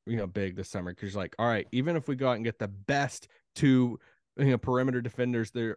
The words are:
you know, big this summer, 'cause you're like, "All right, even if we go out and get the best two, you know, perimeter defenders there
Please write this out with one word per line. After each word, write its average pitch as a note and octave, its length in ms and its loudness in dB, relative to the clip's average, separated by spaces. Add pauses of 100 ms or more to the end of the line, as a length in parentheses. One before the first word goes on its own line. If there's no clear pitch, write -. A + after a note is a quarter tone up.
you A#2 100 -2
know, G#2 100 -2
big F#2+ 300 -4
this F#2+ 140 -8
summer, F2+ 240 -6
'cause G2 180 -8
you're G2+ 100 -4
like, E2 160 -8
"All A2+ 100 2
right, A2 240 0
even C#3+ 240 0
if D3 120 -4
we C#3 80 -2
go C3 140 0
out A#2+ 60 2
and A2 80 -4
get A#2 140 -4
the G#2+ 100 -4
best C3+ 600 -4 (260)
two, B2+ 460 4 (380)
you C#3+ 80 4
know, C3 100 4
perimeter B2+ 460 0
defenders A#2+ 480 -2
there A2+ 260 -4